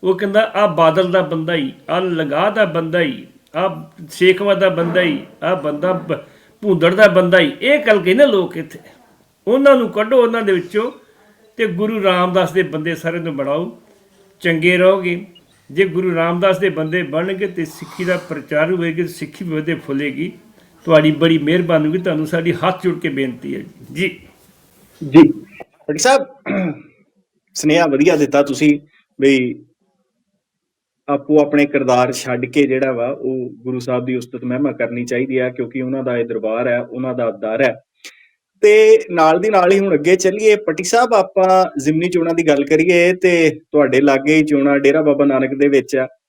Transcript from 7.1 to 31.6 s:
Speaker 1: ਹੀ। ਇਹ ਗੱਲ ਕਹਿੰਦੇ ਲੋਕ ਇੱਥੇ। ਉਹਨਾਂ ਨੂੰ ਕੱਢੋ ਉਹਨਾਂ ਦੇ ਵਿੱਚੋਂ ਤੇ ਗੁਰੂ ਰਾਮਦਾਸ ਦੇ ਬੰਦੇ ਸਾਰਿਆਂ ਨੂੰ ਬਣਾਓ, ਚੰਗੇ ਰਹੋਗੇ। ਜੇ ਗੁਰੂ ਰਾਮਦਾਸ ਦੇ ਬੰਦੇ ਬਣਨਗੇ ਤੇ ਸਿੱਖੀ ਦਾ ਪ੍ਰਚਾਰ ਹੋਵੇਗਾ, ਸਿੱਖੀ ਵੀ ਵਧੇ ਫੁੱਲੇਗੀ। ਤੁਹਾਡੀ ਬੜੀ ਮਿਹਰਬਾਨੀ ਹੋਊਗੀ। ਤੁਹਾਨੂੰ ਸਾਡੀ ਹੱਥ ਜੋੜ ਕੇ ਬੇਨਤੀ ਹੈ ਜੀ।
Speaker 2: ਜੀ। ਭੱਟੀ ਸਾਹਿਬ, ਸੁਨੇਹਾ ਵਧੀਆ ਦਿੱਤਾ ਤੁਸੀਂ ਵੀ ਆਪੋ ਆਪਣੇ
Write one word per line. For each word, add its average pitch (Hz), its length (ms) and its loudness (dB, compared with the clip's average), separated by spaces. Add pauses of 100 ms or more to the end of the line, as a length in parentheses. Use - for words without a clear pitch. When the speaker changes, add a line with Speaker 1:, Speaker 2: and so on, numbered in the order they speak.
Speaker 1:
ਹੀ। 147 120 2 (100)
ਇਹ 277 180 2
ਗੱਲ 214 200 2
ਕਹਿੰਦੇ 190 260 4
ਲੋਕ 190 320 0
ਇੱਥੇ। 156 220 -14 (680)
ਉਹਨਾਂ 269 280 4
ਨੂੰ 233 140 0
ਕੱਢੋ 220 320 0
ਉਹਨਾਂ 233 200 0
ਦੇ 196 120 0
ਵਿੱਚੋਂ 202 380 -4 (680)
ਤੇ 226 100 -2
ਗੁਰੂ 202 360 -4
ਰਾਮਦਾਸ 180 480 0
ਦੇ 175 120 0
ਬੰਦੇ 156 320 -6
ਸਾਰਿਆਂ 170 280 -8
ਨੂੰ 156 120 -8
ਬਣਾਓ, 147 460 -6 (580)
ਚੰਗੇ 170 380 0
ਰਹੋਗੇ। 185 480 0 (460)
ਜੇ 175 140 0
ਗੁਰੂ 180 300 -4
ਰਾਮਦਾਸ 175 440 0
ਦੇ 190 100 0
ਬੰਦੇ 160 340 -4
ਬਣਨਗੇ 185 440 -6
ਤੇ 175 180 -6
ਸਿੱਖੀ - 400 -12
ਦਾ 180 120 -2
ਪ੍ਰਚਾਰ 156 540 -4
ਹੋਵੇਗਾ, 170 360 -4
ਸਿੱਖੀ 156 380 -12
ਵੀ 165 100 -6
ਵਧੇ 156 200 -4
ਫੁੱਲੇਗੀ। 143 560 -6 (540)
ਤੁਹਾਡੀ 156 260 4
ਬੜੀ 160 260 0
ਮਿਹਰਬਾਨੀ 160 480 0
ਹੋਊਗੀ। 156 120 -2
ਤੁਹਾਨੂੰ 160 300 -4
ਸਾਡੀ 165 260 -4
ਹੱਥ 180 300 -4
ਜੋੜ 175 160 -4
ਕੇ 165 100 -6
ਬੇਨਤੀ 135 460 -8
ਹੈ - 80 -10 (300)
ਜੀ। 170 260 -6 (840)
Speaker 2:
ਜੀ। 147 240 8 (320)
ਭੱਟੀ - 380 -12
ਸਾਹਿਬ, 269 280 2 (1300)
ਸੁਨੇਹਾ 156 320 2
ਵਧੀਆ 151 300 2
ਦਿੱਤਾ 143 280 2
ਤੁਸੀਂ 143 360 0 (420)
ਵੀ 131 440 0 (1400)
ਆਪੋ 143 320 2
ਆਪਣੇ 143 240 2